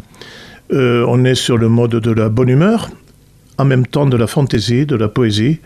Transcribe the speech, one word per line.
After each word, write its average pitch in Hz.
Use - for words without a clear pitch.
Euh, 120
on 123
est 127
sur 123
le 113
mode 117
de 117
la 110
bonne 123
humeur, 185
en 139
même 127
temps 143
de 123
la 113
fantaisie, 123
de 143
la 107
poésie, 117